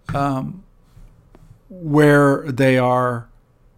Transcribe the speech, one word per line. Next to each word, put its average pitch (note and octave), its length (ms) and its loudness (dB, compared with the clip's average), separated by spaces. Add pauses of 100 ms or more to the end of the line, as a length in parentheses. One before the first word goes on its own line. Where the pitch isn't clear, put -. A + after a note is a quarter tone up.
(140)
um, C#3 480 -6 (1040)
where D3 840 2
they C3 280 0
are B2 500 -2 (500)